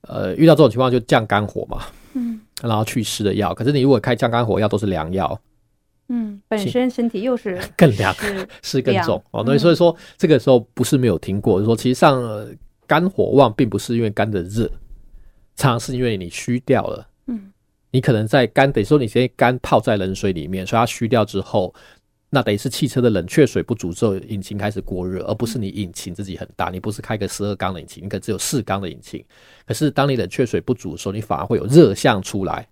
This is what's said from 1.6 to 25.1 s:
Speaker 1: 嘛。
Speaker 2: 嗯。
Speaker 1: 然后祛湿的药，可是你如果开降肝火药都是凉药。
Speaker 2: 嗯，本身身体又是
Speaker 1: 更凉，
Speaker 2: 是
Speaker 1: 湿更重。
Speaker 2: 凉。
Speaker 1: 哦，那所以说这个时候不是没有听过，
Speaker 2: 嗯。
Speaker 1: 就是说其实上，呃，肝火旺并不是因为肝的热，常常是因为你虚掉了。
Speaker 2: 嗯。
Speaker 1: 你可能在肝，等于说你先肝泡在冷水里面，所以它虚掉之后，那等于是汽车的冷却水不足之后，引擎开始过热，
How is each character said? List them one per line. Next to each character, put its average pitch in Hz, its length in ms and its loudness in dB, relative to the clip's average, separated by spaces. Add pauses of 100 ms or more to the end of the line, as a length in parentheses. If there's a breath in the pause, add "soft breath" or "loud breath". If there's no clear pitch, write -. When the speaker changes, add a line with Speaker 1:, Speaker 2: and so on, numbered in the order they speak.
Speaker 1:
嘛。 - 160 -10 (320 loud breath)
Speaker 2:
嗯。 233 260 -6 (220)
Speaker 1:
然 117 120 0
后 107 80 2
祛 113 200 -2
湿 - 200 -6
的 98 120 2
药， 98 180 0
可 104 100 -6
是 131 100 2
你 139 100 2
如 139 80 4
果 117 100 6
开 123 160 0
降 120 140 0
肝 117 160 0
火 95 120 0
药 107 80 2
都 - 120 0
是 104 80 -2
凉 85 260 -2
药。 92 260 -2 (720)
Speaker 2:
嗯， 214 400 -6
本 220 100 -4
身 247 300 -2
身 240 200 -2
体 185 120 -4
又 247 160 -2
是 185 240 -8 (160)
Speaker 1:
更 160 200 8
凉， 98 180 0
Speaker 2:
是 202 340 -8 (140)
Speaker 1:
湿 - 180 -2
更 135 220 0
重。 110 140 0
Speaker 2:
凉。 - 60 -8 (100)
Speaker 1:
哦， 110 140 -4
那 139 120 2
所 160 120 4
以 156 40 6
说 170 200 4 (220 loud breath)
这 190 100 0
个 151 120 6
时 127 100 0
候 123 120 6 (120)
不 - 100 -4
是 139 140 2
没 127 100 2
有 90 120 2
听 98 220 -4
过， 101 160 2
Speaker 2:
嗯。 - 20 2
Speaker 1:
就 - 20 2
是 107 60 0
说 117 100 2
其 127 160 0
实 123 60 -2
上， 135 240 4
呃， 107 260 -8 (380)
肝 170 240 2
火 - 220 0
旺 123 200 6
并 123 160 0
不 101 80 -4
是 117 200 -4
因 117 60 0
为 110 60 0
肝 104 220 -2
的 101 140 -2
热， 101 220 -2 (920)
常 131 160 2
常 117 80 0
是 131 140 -8
因 123 80 -2
为 117 140 0
你 87 140 -10
虚 - 300 -4
掉 107 260 2
了。 101 200 -8 (200)
Speaker 2:
嗯。 202 240 -10 (400)
Speaker 1:
你 127 100 0
可 127 120 2
能 107 140 0
在 127 200 2
肝， 139 240 2
等 120 100 0
于 98 40 2
说 151 140 2
你 123 80 0
先 123 300 0
肝 127 220 2
泡 - 200 0
在 107 180 0
冷 95 180 -2
水 98 180 -2
里 78 160 -6
面， 95 160 -6
所 113 120 -4
以 - 20 4
它 120 80 2
虚 - 200 -6
掉 113 180 2
之 98 160 -4
后， 92 340 -2 (560 soft breath)
那 135 120 2
等 104 120 0
于 104 40 -2
是 - 100 -6
汽 127 200 -2
车 131 120 -2
的 120 80 4
冷 95 180 0
却 139 200 4
水 - 160 -2
不 - 120 -4
足 87 180 -6
之 - 120 -2
后， 101 120 0
引 101 260 -8
擎 101 160 -10
开 104 120 -2
始 101 100 -8
过 90 260 -8
热， 92 200 -6